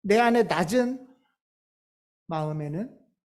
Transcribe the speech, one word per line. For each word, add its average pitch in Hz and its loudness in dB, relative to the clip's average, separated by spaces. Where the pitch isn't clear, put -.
내 208 2
안에 233 4
낮은 220 -2
마음에는 156 -8